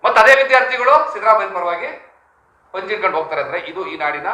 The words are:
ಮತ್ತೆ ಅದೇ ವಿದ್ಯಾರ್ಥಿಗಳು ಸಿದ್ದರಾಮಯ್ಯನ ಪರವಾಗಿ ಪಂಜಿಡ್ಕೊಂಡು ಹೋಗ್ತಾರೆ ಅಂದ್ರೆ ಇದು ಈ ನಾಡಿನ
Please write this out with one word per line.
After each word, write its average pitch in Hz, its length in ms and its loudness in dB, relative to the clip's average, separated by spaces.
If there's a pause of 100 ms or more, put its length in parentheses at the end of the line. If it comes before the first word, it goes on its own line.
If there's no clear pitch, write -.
ಮತ್ತೆ 226 180 4
ಅದೇ 269 200 6
ವಿದ್ಯಾರ್ಥಿಗಳು 262 680 2
ಸಿದ್ದರಾಮಯ್ಯನ 202 420 0
ಪರವಾಗಿ 175 320 -6 (840)
ಪಂಜಿಡ್ಕೊಂಡು 190 440 -4
ಹೋಗ್ತಾರೆ 156 260 -4
ಅಂದ್ರೆ 139 160 -6
ಇದು 170 280 -10
ಈ 156 100 -12
ನಾಡಿನ 151 380 -6